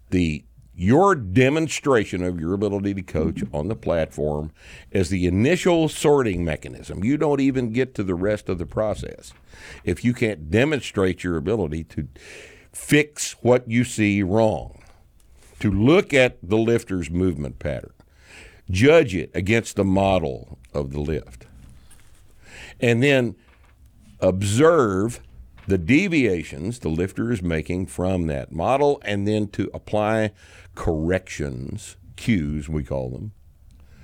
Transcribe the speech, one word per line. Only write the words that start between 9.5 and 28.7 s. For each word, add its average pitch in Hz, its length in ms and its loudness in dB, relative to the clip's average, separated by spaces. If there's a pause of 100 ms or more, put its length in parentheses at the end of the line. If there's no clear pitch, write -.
if - 200 -4
you 120 100 2
can't 95 360 -4
demonstrate 107 720 0
your 87 140 -2
ability 80 480 -4
to - 240 -8 (640)
fix - 680 0
what 123 280 2
you 117 160 2
see 104 380 0
wrong, 95 600 0 (800)
to 107 100 2
look 131 420 4
at 127 300 4
the 92 140 0
lifter's 110 540 0
movement 82 480 -2
pattern, 64 340 -8 (760)
judge 127 440 6
it 80 200 -4
against 98 420 0
the 98 80 2
model 92 760 0 (140)
of 69 200 -4
the 73 80 -6
lift, - 460 -8 (1300)
and 117 220 2
then 131 320 4 (840)
observe 104 1000 2 (460)
the 95 120 2
deviations 107 1040 0
the 87 80 -4
lifter 95 420 -2
is 104 120 -2
making 87 440 -2
from 90 400 -2
that 69 260 -6
model, 135 520 0